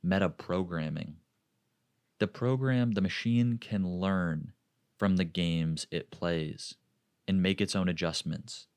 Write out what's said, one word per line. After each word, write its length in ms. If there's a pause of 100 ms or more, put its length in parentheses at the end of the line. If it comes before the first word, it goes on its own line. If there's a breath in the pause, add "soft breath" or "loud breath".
meta 280
programming, 880 (1000)
the 100
program, 680
the 80
machine 560
can 280
learn 680 (440)
from 200
the 80
games 680
it 180
plays 640 (520)
and 160
make 180
its 140
own 140
adjustments. 880